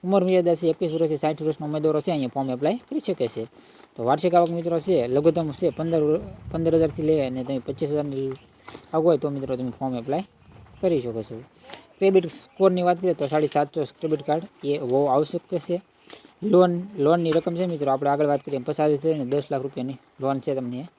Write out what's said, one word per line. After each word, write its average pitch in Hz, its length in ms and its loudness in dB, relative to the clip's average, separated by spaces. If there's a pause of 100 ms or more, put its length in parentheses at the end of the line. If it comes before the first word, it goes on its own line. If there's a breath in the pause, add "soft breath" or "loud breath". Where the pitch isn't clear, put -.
ઉંમર 190 200 4
મર્યાદા 180 300 4
છે 165 120 -2
એકવીસ 160 260 0
વર્ષથી 160 240 2
સાઠ 156 260 -2
વર્ષના 156 240 -2
ઉમેદવારો 151 340 0
છે 180 100 -4
અહીંયા 139 180 0
ફોર્મ 135 220 -4
એપ્લાય 147 380 0
કરી 294 120 -4
શકે 139 280 -2
છે. 113 160 -6 (520 loud breath)
તો 117 80 -6
વાર્ષિક 151 300 2
આવક 170 160 4
મિત્રો 170 280 -2
છે 151 280 0
લઘુત્તમ 151 440 2
છે 156 200 -2
પંદર, 160 500 0 (320)
પંદર 165 240 0
હજારથી 156 260 0
લઈ 156 180 2
અને 131 240 -4
તમે 135 140 -4
પચીસ 143 320 -6
હજારની 139 420 -4 (640 loud breath)
આવક 160 100 2
હોય 165 140 6
તો 147 120 -2
મિત્રો 135 260 -4
તમે 127 140 -6
ફોર્મ 127 280 -4
એપ્લાય 139 260 -4 (560)
કરી 170 200 2
શકો 113 220 -6
છો. 113 200 -12 (560 loud breath)
ક્રેડિટ 190 280 4
સ્કોરની 185 560 0
વાત 175 180 2
કરીએ 185 140 0
તો 147 120 -2
સાડી 151 200 0
સાતસો 147 380 0
ક્રેડિટ 156 380 -4
કાર્ડ 160 220 -2 (200)
એ 143 140 -2
હોવો 135 280 2
આવશ્યક 151 520 0
છે. 175 220 -4 (600 loud breath)
લોન, 180 400 4 (160)
લોનની 165 320 4
રકમ 165 240 2
છે 180 120 -2
મિત્રો 147 260 -2
આપણે 143 180 0
આગળ 147 160 2
વાત 143 180 0
કરીએ 139 140 -4
પચાસ 151 320 0
હજાર 143 80 2
છે 156 200 0
ને 135 60 -4
દસ 139 260 -2
લાખ 135 120 -2
રૂપિયાની 135 340 -6 (240)
લોન 135 200 0
છે 143 140 -2
તમને 127 340 -6 (100)